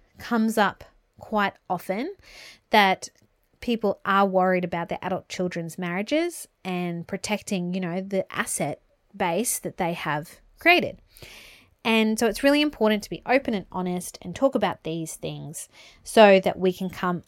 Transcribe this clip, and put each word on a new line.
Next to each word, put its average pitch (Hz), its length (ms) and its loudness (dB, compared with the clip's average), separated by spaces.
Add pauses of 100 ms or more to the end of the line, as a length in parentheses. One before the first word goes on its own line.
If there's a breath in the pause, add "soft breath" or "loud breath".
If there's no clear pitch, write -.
(180)
comes 220 400 0
up 196 260 0 (360)
quite 208 340 -2 (160)
often 214 460 -6 (540 loud breath)
that 196 400 4 (520)
people 220 440 -2
are 196 200 4
worried 185 400 2
about 170 240 -4
their - 120 -6
adult 180 280 -6
children's 175 480 -6
marriages 214 720 -4 (180)
and 175 420 -4
protecting, 185 640 -4
you 190 60 -4
know, 180 220 -4
the 196 320 -2
asset - 480 -4 (340)
base 190 440 -2
that - 180 -10
they 175 160 -2
have 151 480 -6 (180)
created. 330 400 2 (840 loud breath)
And 220 320 2
so 233 100 2
it's 202 160 -4
really 285 180 4
important 214 420 0
to - 60 -14
be - 160 -10
open 262 280 0
and 185 180 -4
honest 180 500 -6
and 180 120 -10
talk 277 220 0
about 196 280 -2
these 165 320 -8
things 147 520 -12 (360 loud breath)
so 202 360 8
that 185 180 -2
we 185 140 2
can 185 180 -4
come 180 380 -4